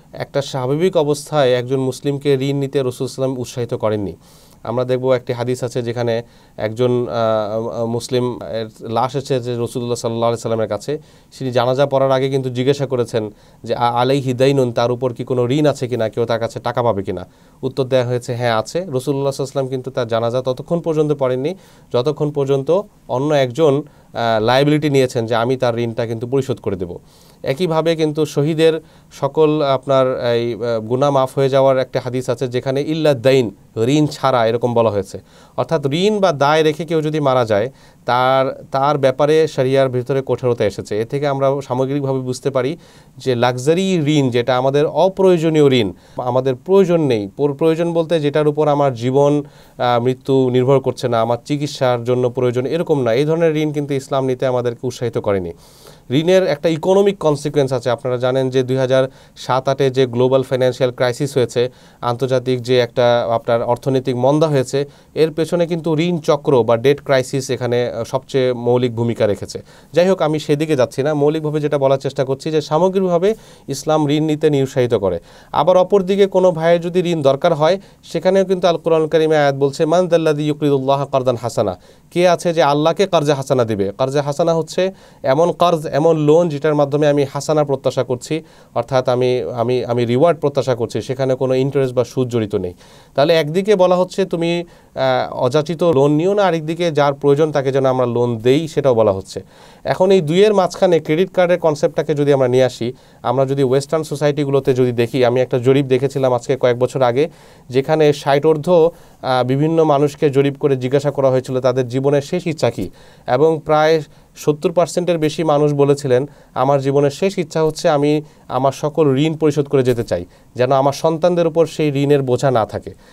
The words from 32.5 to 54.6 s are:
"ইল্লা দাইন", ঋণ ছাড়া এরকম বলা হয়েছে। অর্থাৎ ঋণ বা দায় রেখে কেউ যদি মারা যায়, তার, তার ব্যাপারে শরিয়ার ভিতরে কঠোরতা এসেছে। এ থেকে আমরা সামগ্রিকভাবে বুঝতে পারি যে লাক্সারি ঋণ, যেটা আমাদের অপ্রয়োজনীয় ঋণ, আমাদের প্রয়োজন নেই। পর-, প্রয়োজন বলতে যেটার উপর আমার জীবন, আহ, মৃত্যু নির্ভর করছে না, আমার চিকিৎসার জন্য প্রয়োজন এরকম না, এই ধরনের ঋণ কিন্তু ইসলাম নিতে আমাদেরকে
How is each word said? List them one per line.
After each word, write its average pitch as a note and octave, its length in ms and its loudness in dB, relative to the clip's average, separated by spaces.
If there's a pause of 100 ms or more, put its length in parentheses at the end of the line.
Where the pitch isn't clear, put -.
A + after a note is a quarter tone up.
"ইল্লা D3+ 320 0
দাইন", B2+ 380 2 (260)
ঋণ C#3+ 300 2
ছাড়া B2+ 400 0
এরকম A#2+ 260 0
বলা A2+ 160 2
হয়েছে। G2 300 -4 (380)
অর্থাৎ C#3 300 -2
ঋণ G3 320 0
বা F#3 120 4
দায় D3 320 2
রেখে D#3 220 -2
কেউ D#3+ 160 -2
যদি D#3 180 -2
মারা C3 260 2
যায়, G#2+ 240 0 (360)
তার, C3 680 0
তার C#3 260 0
ব্যাপারে D3 500 2
শরিয়ার C3+ 420 0
ভিতরে B2+ 360 -4
কঠোরতা A#2+ 400 -2
এসেছে। G#2 360 -4
এ A2+ 40 -4
থেকে C#3+ 220 -4
আমরা C#3 340 0
সামগ্রিকভাবে C3+ 580 -2
বুঝতে B2+ 300 -6
পারি C3 280 -2 (400)
যে B2+ 180 -2
লাক্সারি D3+ 680 0
ঋণ, C#3+ 240 2
যেটা B2 280 0
আমাদের C#3 280 0
অপ্রয়োজনীয় E3 840 2
ঋণ, G#2+ 240 2 (240)
আমাদের B2+ 380 0
প্রয়োজন F3 460 2
নেই। A2 360 0
পর-, C#3+ 160 0
প্রয়োজন E3 400 0
বলতে E3 260 0
যেটার D3+ 280 0
উপর D3+ 200 2
আমার C#3+ 260 2
জীবন, C#3+ 500 2 (340)
আহ, B2 260 0
মৃত্যু C3 460 0
নির্ভর B2+ 300 2
করছে B2+ 280 -4
না, A#2 140 0
আমার A#2 240 0
চিকিৎসার C#3 580 -2
জন্য B2 260 0
প্রয়োজন B2+ 360 -2
এরকম D#3 360 -2
না, A#2 120 0
এই C#3 120 2
ধরনের D#3+ 320 0
ঋণ D#3 140 -2
কিন্তু C#3+ 220 -4
ইসলাম C3+ 320 -2
নিতে C3 200 -2
আমাদেরকে B2 420 -2